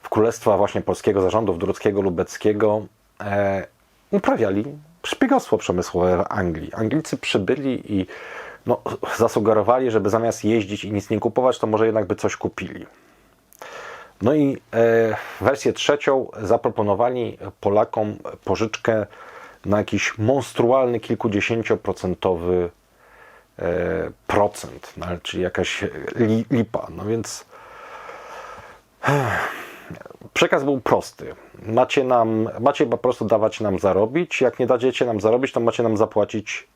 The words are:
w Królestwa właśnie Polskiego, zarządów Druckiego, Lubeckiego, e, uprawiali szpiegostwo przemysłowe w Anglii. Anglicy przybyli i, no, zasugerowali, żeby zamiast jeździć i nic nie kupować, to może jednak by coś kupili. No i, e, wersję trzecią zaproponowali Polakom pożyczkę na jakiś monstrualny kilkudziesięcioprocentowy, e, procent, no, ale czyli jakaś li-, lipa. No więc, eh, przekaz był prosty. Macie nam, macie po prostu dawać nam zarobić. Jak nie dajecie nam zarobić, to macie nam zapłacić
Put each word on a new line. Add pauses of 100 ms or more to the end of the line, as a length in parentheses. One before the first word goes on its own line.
w
Królestwa
właśnie
Polskiego,
zarządów
Druckiego,
Lubeckiego, (340)
e, (440)
uprawiali (420)
szpiegostwo
przemysłowe
w
Anglii.
Anglicy
przybyli
i, (600)
no, (360)
zasugerowali,
żeby
zamiast
jeździć
i
nic
nie
kupować,
to
może
jednak
by
coś
kupili. (1400)
No
i, (140)
e, (240)
wersję
trzecią (140)
zaproponowali (220)
Polakom (280)
pożyczkę (580)
na
jakiś
monstrualny
kilkudziesięcioprocentowy, (880)
e, (160)
procent,
no,
ale
czyli
jakaś (320)
li-,
lipa.
No
więc, (1600)
eh, (960)
przekaz
był
prosty. (320)
Macie
nam, (120)
macie
po
prostu
dawać
nam
zarobić.
Jak
nie
dajecie
nam
zarobić,
to
macie
nam
zapłacić